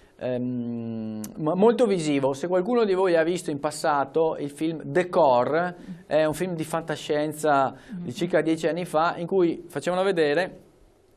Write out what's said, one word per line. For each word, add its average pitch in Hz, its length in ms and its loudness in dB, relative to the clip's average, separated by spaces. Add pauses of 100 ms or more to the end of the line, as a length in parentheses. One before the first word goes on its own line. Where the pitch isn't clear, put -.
(180)
ehm, 117 1040 -6 (160)
mo-, 151 180 -2
molto 220 300 6
visivo. 151 480 2
Se 135 140 -4
qualcuno 185 380 2
di 196 100 2
voi 185 220 2
ha 160 60 4
visto 170 280 -2
in 143 100 -4
passato 151 800 0
il 143 120 -6
film 160 320 -4
Decor, 156 920 2 (320)
è 156 180 2
un 156 80 0
film 175 220 -4
di 160 100 -6
fantascienza 151 1120 0 (160)
di 175 240 -10
circa 175 260 0
dieci 160 260 -2
anni 170 200 -2
fa, 170 320 0
in 175 80 -6
cui 175 420 2
facevano 175 340 -2
vedere 170 580 0 (560)